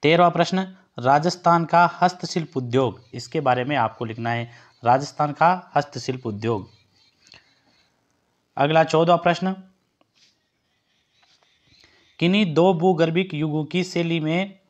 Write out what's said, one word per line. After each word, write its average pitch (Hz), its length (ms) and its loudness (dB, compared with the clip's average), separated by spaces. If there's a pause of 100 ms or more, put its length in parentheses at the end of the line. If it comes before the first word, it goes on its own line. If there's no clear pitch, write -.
तेरहवाँ 170 300 4
प्रश्न, 185 440 -4 (240)
राजस्थान 165 640 2
का 170 360 2
हस्तशिल्प 180 560 -4
उद्योग, 123 440 -2 (120)
इसके 131 260 -8
बारे 123 240 0
में 143 120 -4
आपको 117 300 -4
लिखना 113 240 -8
है, 117 220 -6 (340)
राजस्थान 143 460 0
का 175 440 0
हस्तशिल्प 131 500 -6
उद्योग। 107 440 -6 (1900)
अगला 156 260 2
चौदहवाँ 165 340 2
प्रश्न, 175 380 -2 (2750)
किन्हीं 180 340 2
दो 180 200 6
भूगर्भिक 170 600 0
युगों 151 320 -4
की 175 180 -2
शैली 170 360 -4
में 175 400 -4 (100)